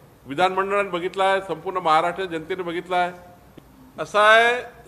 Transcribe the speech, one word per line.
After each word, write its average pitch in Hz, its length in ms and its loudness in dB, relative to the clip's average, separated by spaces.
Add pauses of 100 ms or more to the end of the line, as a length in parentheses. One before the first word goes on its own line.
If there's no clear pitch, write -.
(260)
विधानमंडळाने 190 600 0
बघितलं 180 360 -4
आहे, 196 160 2
संपूर्ण 180 380 -8
महाराष्ट्र 175 460 0
जनतेने 180 380 -8
बघितलं 175 340 -6
आहे. 180 160 0 (880)
असं 160 200 -4
आहे, 233 440 6 (260)